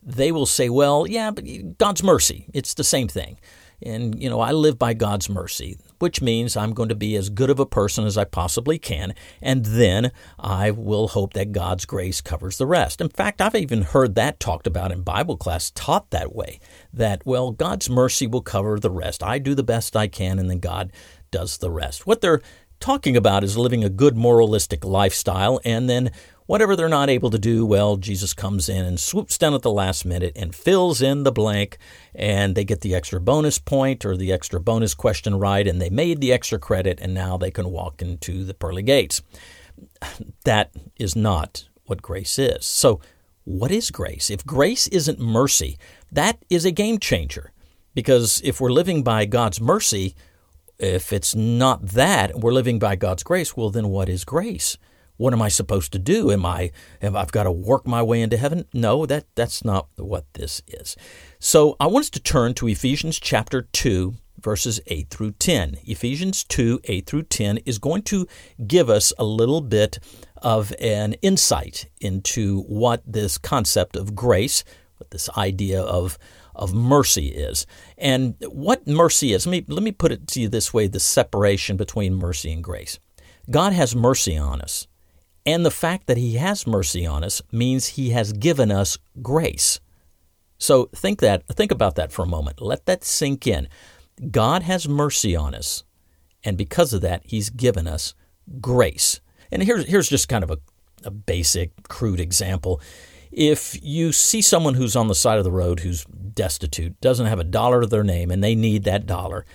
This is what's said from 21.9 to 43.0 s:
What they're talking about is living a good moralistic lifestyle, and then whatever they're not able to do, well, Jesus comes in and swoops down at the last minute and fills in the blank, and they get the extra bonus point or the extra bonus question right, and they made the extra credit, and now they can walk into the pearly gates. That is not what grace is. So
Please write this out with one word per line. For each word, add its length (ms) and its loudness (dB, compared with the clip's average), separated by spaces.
What 140 2
they're 200 2
talking 380 0
about 260 4
is 140 -2
living 260 2
a 60 2
good 260 4
moralistic 680 4
lifestyle, 800 2
and 240 0
then 220 2
whatever 300 4
they're 140 2
not 220 4
able 180 2
to 80 0
do, 260 2
well, 320 4
Jesus 380 -4
comes 360 -2
in 140 0
and 160 -2
swoops 380 -4
down 160 4
at 80 0
the 80 0
last 340 0
minute 320 -2
and 200 -8
fills 440 4
in 220 2
the 100 4
blank, 460 0
and 400 0
they 80 0
get 180 -2
the 140 -2
extra 240 -4
bonus 400 2
point 440 0
or 140 -2
the 140 -2
extra 280 -2
bonus 360 0
question 400 0
right, 320 2
and 120 0
they 120 -2
made 300 0
the 120 4
extra 240 -2
credit, 440 0
and 120 -4
now 240 -2
they 140 -2
can 180 -4
walk 320 -8
into 440 -6
the 100 -10
pearly 260 -6
gates. 400 2
That 280 2
is 180 -4
not 500 -2
what 160 -6
grace 380 -6
is. 260 0
So 340 4